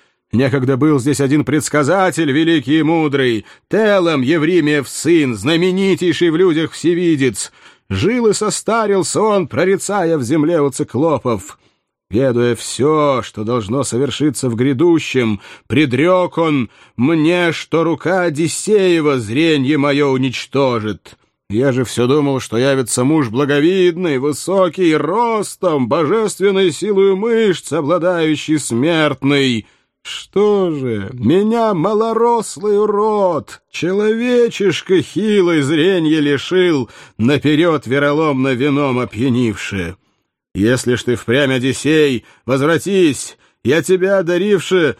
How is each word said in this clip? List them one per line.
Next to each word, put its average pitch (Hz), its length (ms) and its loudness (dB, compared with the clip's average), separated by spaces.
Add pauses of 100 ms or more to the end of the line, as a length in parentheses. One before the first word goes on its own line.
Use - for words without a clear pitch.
(340)
Некогда 131 420 0
был 147 240 2
здесь 131 220 0
один 139 240 2
предсказатель, 156 840 0
великий 156 500 0
и 156 40 2
мудрый, 139 600 0 (240)
Телем, 185 520 2
Евримиев 147 680 0
сын, 147 460 0
знаменитейший 175 960 0
в 151 40 0
людях 165 380 0
всевидец. 165 800 -2 (360)
Жил 214 380 0
и 202 60 4
состарился 196 880 -2
он, 202 260 0
прорицая 180 680 0
в 135 60 -4
земле 151 380 0
у 143 80 0
циклопов. 131 880 -4 (520)
Ведая 120 460 0
все, 143 680 0
что 107 220 -10
должно 120 380 -2
совершиться 131 680 -2
в 117 60 -2
грядущем, 131 840 0 (280)
предрек 156 720 0
он 151 320 0 (280)
мне, 165 560 2
что - 320 -2
рука 170 380 0
Одиссеева 165 960 0
зренье 139 580 0
мое 143 320 0
уничтожит. 127 1080 -2 (320)
Я 127 220 0
же 123 140 0
все 123 200 -2
думал, 139 360 0
что - 160 -6
явится 127 480 0
муж 147 240 0
благовидный, 160 880 0
высокий 170 760 0
ростом, 180 960 -2
божественной 190 840 0
силою 196 420 0
мышц, 220 560 0
обладающий 156 880 0
смертный. 139 1080 0 (360)
Что 202 680 -2
же, 120 400 -4
меня 202 600 2
малорослый 214 1080 0
урод, 208 880 -2
человечишка 214 1300 0
хилый 185 580 0
зренье 160 600 2
лишил, 147 680 0 (280)
наперед 147 720 2
вероломно 143 640 0
вином 135 460 0
опьянивши. 110 1000 -4 (580)
Если 120 400 0
ж - 80 -6
ты 123 140 -2
впрямь, 131 340 0
Одиссей, 135 720 0 (220)
возвратись, 156 920 0 (280)
я 151 180 2
тебя, 190 360 0
одаривши, 175 800 0